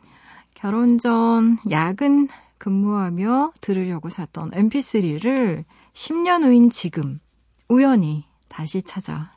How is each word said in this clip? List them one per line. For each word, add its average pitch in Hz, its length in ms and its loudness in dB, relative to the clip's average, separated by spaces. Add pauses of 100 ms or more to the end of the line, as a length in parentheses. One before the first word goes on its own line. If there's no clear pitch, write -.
(540)
"결혼 233 440 0
전 233 600 2 (120)
야근 269 580 2 (300)
근무하며 202 1000 -2
들으려고 180 500 -4
샀던 160 440 -10
엠피쓰리를 208 1120 -2 (280)
십 - 240 -8
년 349 280 2
후인 240 260 8
지금 147 500 -6 (480)
우연히 226 580 2 (220)
다시 160 340 -8
찾아 156 540 -10